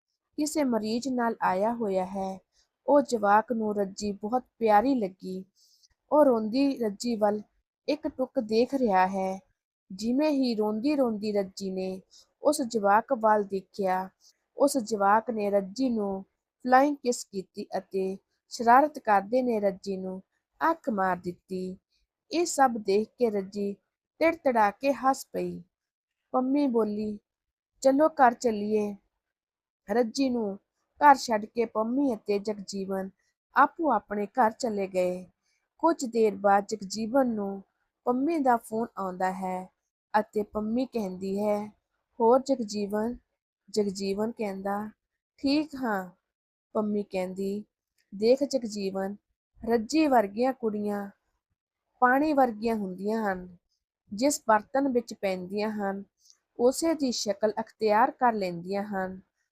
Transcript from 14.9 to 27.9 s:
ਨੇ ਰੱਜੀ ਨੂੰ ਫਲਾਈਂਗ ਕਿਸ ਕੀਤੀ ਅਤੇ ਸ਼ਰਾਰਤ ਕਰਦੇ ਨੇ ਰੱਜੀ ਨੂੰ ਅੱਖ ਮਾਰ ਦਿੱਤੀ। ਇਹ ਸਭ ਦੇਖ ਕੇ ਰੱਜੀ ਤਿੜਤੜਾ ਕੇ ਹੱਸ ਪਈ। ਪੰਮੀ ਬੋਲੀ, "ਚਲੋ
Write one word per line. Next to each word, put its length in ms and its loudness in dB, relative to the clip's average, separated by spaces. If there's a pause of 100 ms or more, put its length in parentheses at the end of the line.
ਨੇ 200 -2
ਰੱਜੀ 400 0
ਨੂੰ 320 -2 (420)
ਫਲਾਈਂਗ 320 4
ਕਿਸ 280 -4
ਕੀਤੀ 420 -12 (120)
ਅਤੇ 400 -6 (300)
ਸ਼ਰਾਰਤ 500 4
ਕਰਦੇ 440 2
ਨੇ 180 0
ਰੱਜੀ 360 -2
ਨੂੰ 260 -10 (480)
ਅੱਖ 200 -4
ਮਾਰ 260 0
ਦਿੱਤੀ। 600 -10 (560)
ਇਹ 140 0
ਸਭ 240 2
ਦੇਖ 380 0
ਕੇ 220 -2
ਰੱਜੀ 460 -4 (420)
ਤਿੜਤੜਾ 520 2
ਕੇ 220 -2
ਹੱਸ 400 0
ਪਈ। 300 -6 (680)
ਪੰਮੀ 340 2
ਬੋਲੀ, 520 -2 (640)
"ਚਲੋ 280 4